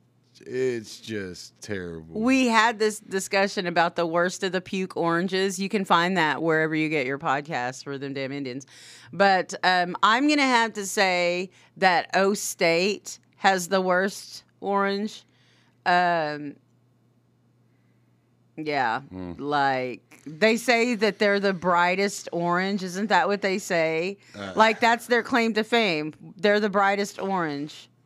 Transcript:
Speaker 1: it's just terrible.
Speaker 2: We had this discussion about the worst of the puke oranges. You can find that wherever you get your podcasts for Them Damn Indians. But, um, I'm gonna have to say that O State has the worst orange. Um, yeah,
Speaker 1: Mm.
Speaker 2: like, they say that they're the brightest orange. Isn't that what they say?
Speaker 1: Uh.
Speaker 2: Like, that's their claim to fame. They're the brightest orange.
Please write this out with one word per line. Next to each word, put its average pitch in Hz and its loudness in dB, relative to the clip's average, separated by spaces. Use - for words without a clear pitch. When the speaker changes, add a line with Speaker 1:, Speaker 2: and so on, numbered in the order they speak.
Speaker 1:
it's 123 -4
just 98 -10
terrible. 85 -10
Speaker 2:
We 254 2
had 226 4
this 214 -2
discussion 196 -2
about 170 0
the 170 0
worst 175 -2
of 190 -2
the 180 -2
puke 185 -6
oranges. 180 0
You 190 -4
can 190 -2
find 180 2
that 151 0
wherever 160 2
you 156 0
get 151 -2
your 139 -4
podcasts 143 -4
for 139 -10
Them 139 -10
Damn 135 -6
Indians. 139 -10
But, 185 2
um, 180 2
I'm 233 4
gonna 294 2
have 233 0
to 208 -8
say 180 0
that 175 4
O 196 4
State 185 0
has 190 2
the 190 2
worst 185 -2
orange. 196 -4
Um, 165 0
yeah, 135 -2
Speaker 1:
Mm. 90 -10
Speaker 2:
like, 135 -2
they 180 2
say 233 2
that 196 0
they're 202 4
the 196 2
brightest 180 0
orange. 180 0
Isn't 185 -4
that 180 4
what 202 0
they 190 0
say? 170 -2
Speaker 1:
Uh. 196 -10
Speaker 2:
Like, 220 4
that's 233 2
their 233 2
claim 226 2
to 214 2
fame. 175 0
They're 208 4
the 208 0
brightest 202 0
orange. 160 -6